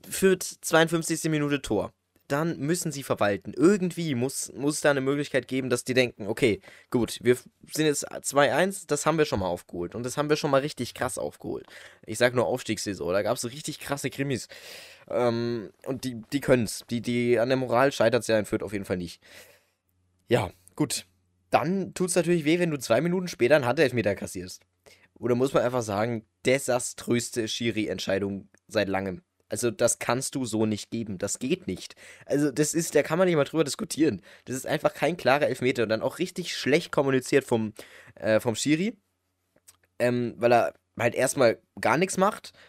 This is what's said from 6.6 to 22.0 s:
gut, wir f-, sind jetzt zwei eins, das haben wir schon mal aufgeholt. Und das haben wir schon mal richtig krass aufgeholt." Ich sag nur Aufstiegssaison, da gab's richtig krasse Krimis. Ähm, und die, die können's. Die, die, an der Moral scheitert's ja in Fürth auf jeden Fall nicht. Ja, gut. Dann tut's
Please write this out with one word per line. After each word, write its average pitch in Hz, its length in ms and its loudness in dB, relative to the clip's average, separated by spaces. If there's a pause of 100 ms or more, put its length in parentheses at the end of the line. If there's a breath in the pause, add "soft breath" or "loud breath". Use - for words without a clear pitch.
gut, 117 320 0
wir 117 120 6
f-, - 140 -2 (240)
sind 156 140 0
jetzt 147 200 0 (180)
zwei 135 300 4
eins, 185 340 0
das - 180 0
haben 156 140 2
wir 151 60 6
schon 127 140 -2
mal 92 80 -2
aufgeholt. 87 460 -6
Und 117 100 -8
das 123 140 -6
haben 147 120 -2
wir 147 60 4
schon 147 160 -2
mal 135 100 4
richtig 135 340 -6
krass - 240 -4
aufgeholt." - 480 -8 (380 loud breath)
Ich 110 120 -8
sag 120 160 4
nur 120 140 2
Aufstiegssaison, 101 640 -4
da 98 80 2
gab's 117 240 -2
richtig 135 340 -10
krasse 143 300 -6
Krimis. 139 380 -4 (640 loud breath)
Ähm, 117 600 0 (160)
und 135 180 -6
die, 120 180 -8 (120)
die 139 80 -2
können's. 127 480 2
Die, 120 120 -4
die, 120 380 2
an 120 100 2
der 131 80 2
Moral 131 340 2
scheitert's 117 360 2
ja 110 120 4
in 104 60 -2
Fürth - 180 -2
auf 101 100 -8
jeden 98 120 -4
Fall 95 120 -2
nicht. 87 240 -8 (1080 loud breath)
Ja, 113 240 2 (240)
gut. - 300 -4 (460)
Dann 170 420 0
tut's 185 220 -2